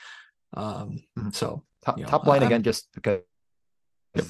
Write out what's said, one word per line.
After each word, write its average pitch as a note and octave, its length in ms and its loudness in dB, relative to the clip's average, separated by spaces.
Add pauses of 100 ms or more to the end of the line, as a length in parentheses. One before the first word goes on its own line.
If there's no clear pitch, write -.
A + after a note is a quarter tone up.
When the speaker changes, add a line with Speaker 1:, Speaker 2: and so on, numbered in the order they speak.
(560)
Speaker 1:
Um, G#2 480 -8 (140)
Speaker 2:
Mm-hmm. G#2+ 120 -6
Speaker 1:
so, - 340 -6 (200)
Speaker 2:
Top, - 140 -2
Speaker 1:
you - 60 -8
know, - 60 -10
Speaker 2:
top D3 160 2
line C#3+ 160 8
Speaker 1:
I'm B2+ 60 6
Speaker 2:
again, A#2 160 4
just - 300 -2
because G2 280 0 (960)
Speaker 1:
Yep. - 140 -2